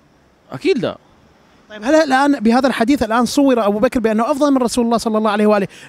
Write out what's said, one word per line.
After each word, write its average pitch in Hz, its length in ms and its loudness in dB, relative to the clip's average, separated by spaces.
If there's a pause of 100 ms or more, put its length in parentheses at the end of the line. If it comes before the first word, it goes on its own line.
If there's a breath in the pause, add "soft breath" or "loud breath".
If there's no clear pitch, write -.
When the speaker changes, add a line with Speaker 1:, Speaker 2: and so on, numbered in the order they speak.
(520)
Speaker 1:
أكيد 285 260 -2
لا. 135 200 -6 (720)
Speaker 2:
طيب، 214 140 -18
هل 285 120 0
الآن 285 440 2
بهذا 233 280 2
الحديث 247 360 0
الآن 226 220 0
صور 247 420 2
أبو 208 120 -2
بكر 254 200 0
بأنه 220 320 0
أفضل 285 200 0
من 262 60 2
رسول 240 280 -2
الله 233 120 -2
صلى 220 200 -2
الله 220 140 0
عليه 208 160 0
وآله 208 200 0 (220 loud breath)